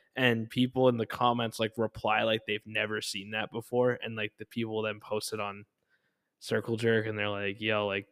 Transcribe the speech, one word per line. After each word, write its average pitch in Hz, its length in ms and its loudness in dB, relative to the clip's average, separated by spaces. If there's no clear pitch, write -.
And 117 340 4
people 127 380 4
in 123 80 6
the 110 100 0
comments, 120 540 0
like, 110 160 0
reply 110 480 0
like 110 240 2
they've 107 180 -2
never 107 360 -2
seen 101 300 -8
that 110 200 -4
before. 123 500 0
And, 113 140 -8
like, 107 240 -4
the 110 60 -12
people 110 380 -4
then 107 180 -4
post - 320 -4
it 107 80 -6
on 101 240 -8
Circle 110 380 -2
Jerk 113 280 2
and 107 140 -4
they're 104 100 0
like, 101 300 -4
"Yo, 107 280 0
like, 98 240 -4